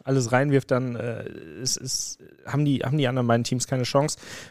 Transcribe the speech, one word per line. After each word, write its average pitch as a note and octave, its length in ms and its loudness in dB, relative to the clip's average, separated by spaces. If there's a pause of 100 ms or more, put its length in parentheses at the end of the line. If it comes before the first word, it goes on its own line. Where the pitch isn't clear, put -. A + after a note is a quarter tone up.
alles C3 280 2
reinwirft, C#3 380 4
dann, B2 260 0
äh, A#2+ 320 -6 (340)
ist, - 140 -2
ist, - 420 -8 (280)
haben D3 180 0
die, C#3+ 140 4
haben C3 180 0
die C#3 120 2
anderen B2 200 0
beiden A#2 160 4
Teams B2+ 220 -2
keine C3 160 0
Chance. C#3 360 2 (320)